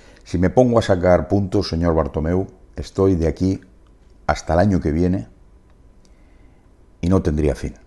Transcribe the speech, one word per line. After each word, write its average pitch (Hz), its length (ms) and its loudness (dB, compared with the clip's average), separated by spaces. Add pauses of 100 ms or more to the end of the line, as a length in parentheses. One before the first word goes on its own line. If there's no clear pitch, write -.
(240)
Si - 140 -6
me - 120 2
pongo 120 300 2
a 107 40 2
sacar 90 440 2
puntos, 98 400 0
señor 85 280 0
Bartomeu, 80 520 -2 (280)
estoy 95 400 0
de 80 120 0
aquí 92 320 -2 (680)
hasta - 260 -4
el 80 60 2
año 95 200 2
que 76 120 -2
viene 90 360 -2 (1700)
y 85 80 -2
no 92 120 4
tendría 76 340 -2
fin. - 180 -10 (140)